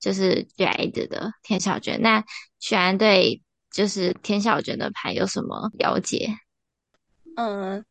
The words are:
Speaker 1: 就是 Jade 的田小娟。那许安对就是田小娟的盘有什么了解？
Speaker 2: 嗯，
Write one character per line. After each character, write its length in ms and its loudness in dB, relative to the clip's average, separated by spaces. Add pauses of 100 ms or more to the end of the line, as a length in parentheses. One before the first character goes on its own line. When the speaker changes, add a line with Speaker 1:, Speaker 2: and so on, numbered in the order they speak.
Speaker 1:
就 100 0
是 340 2 (120)
Jade 500 0
的 240 -6 (120)
田 180 0
小 180 -2
娟。 220 -4
那 240 4 (340)
许 160 -2
安 220 4
对 440 4 (300)
就 160 2
是 240 0 (100)
田 200 0
小 180 2
娟 180 -4
的 140 -4
盘 240 -6
有 100 0
什 180 -4
么 360 -6
了 220 2
解？ 260 -4 (1080)
Speaker 2:
嗯， 540 -4